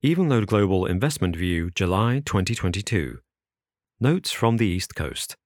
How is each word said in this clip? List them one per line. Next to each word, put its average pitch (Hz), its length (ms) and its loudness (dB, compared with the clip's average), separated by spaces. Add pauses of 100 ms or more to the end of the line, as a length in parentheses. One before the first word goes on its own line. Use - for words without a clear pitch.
Evenlode 147 440 2
Global 98 400 2
Investment 92 500 0
View, 87 360 -2
July 107 520 0
twenty 104 320 0
twenty-two. 90 640 -2 (800)
Notes 156 320 0
from 117 240 2
the 113 100 2
East 92 300 -2
Coast. - 400 -8 (100)